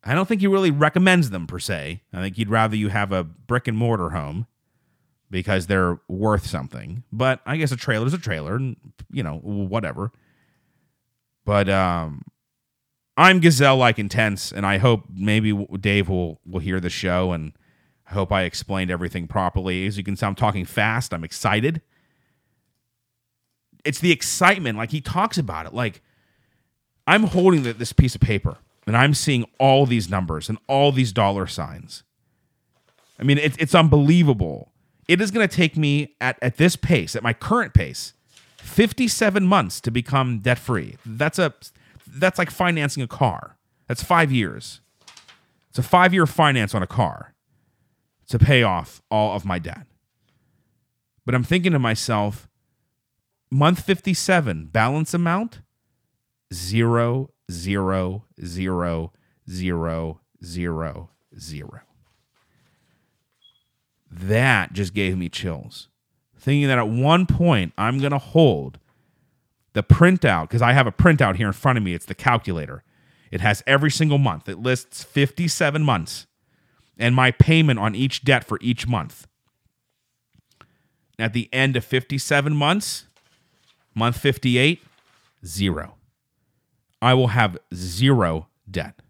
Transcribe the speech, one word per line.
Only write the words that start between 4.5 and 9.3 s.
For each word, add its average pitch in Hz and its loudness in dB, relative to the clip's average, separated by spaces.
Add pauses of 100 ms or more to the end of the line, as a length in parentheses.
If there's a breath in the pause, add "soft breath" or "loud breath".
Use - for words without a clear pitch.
because 92 -2
they're 90 0
worth 101 0
something. 67 -10
But 117 -2
I 139 -6
guess 156 -2
a 127 -6
trailer's 120 -2
a 185 -6
trailer, 92 -6
and, 131 -6 (340)
you 135 -8
know, 78 -6